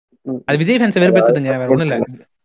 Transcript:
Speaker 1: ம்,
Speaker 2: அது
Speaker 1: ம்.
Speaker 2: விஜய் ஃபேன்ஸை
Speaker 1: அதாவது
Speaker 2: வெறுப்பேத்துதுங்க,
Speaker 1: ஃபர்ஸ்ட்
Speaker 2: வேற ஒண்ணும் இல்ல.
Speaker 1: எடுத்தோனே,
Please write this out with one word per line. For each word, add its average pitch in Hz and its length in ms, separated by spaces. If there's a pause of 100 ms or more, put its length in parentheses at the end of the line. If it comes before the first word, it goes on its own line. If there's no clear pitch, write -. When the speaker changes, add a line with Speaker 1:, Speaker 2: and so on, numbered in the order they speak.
(220)
Speaker 1:
ம், 131 240
Speaker 2:
அது 147 120
Speaker 1:
ம். - 20
Speaker 2:
விஜய் 180 160
ஃபேன்ஸை 247 40
Speaker 1:
அதாவது 214 200
Speaker 2:
வெறுப்பேத்துதுங்க, 143 460
Speaker 1:
ஃபர்ஸ்ட் 131 140
Speaker 2:
வேற 127 80
ஒண்ணும் 139 200
இல்ல. 131 100
Speaker 1:
எடுத்தோனே, 120 280 (180)